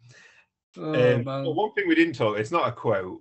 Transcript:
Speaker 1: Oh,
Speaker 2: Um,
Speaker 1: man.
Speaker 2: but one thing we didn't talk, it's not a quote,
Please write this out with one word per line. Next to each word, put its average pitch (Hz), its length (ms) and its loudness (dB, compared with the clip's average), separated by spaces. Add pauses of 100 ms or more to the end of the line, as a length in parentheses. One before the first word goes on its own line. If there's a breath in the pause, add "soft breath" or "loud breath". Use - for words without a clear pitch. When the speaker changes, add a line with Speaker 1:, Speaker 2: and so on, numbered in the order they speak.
(760 loud breath)
Speaker 1:
Oh, 170 160 -8
Speaker 2:
Um, 123 320 2
Speaker 1:
man. 135 200 -6
Speaker 2:
but - 80 -2
one 208 200 -2
thing 202 160 -2
we 160 60 4
didn't 165 200 4
talk, 110 240 0
it's 110 120 -4
not 160 180 0
a 117 40 -2
quote, 95 480 -2